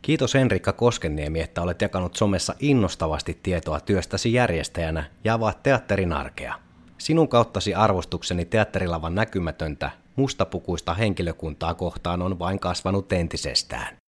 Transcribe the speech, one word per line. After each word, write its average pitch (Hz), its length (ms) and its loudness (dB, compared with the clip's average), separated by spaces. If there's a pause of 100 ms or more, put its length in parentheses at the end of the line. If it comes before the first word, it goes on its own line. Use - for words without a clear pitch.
Kiitos 147 320 0
Henrikka 113 380 4
Koskenniemi, 80 680 0
että 85 220 -4
olet 87 200 -2
jakanut 92 340 -2
somessa 98 440 0
innostavasti 90 800 0
tietoa 80 380 -2
työstäsi 98 520 0
järjestäjänä 82 720 0 (200)
ja 110 100 2
avaat 110 280 -2
teatterin 98 500 2
arkea. - 420 -6 (440)
Sinun 160 300 4
kauttasi 107 460 2
arvostukseni 90 720 0
teatterilavan 87 680 0
näkymätöntä, 82 760 -2 (260)
mustapukuista 90 800 -2
henkilökuntaa 85 800 -2
kohtaan 87 480 -4
on 92 160 -2
vain 90 200 -2
kasvanut 95 540 -2
entisestään. 76 840 -4 (120)